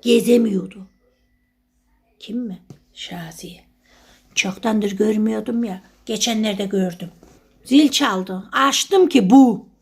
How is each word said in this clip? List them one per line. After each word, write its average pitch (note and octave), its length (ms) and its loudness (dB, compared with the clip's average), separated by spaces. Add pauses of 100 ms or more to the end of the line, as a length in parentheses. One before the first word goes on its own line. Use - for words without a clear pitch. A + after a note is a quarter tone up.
gezemiyordu. G#3+ 880 0 (1300)
Kim A3 180 -10
mi? G#3 240 -10 (320)
Şaziye. E3+ 720 -16 (720)
Çoktandır G#3 560 -2
görmüyordum A3 720 -2
ya. F#3+ 180 -8 (240)
Geçenlerde G#3+ 600 -4
gördüm. F#3 460 -6 (540)
Zil C#4+ 240 4
çaldı. F#3+ 600 -4
Açtım C#4 580 2
ki G3 200 4
bu. B3+ 400 6 (120)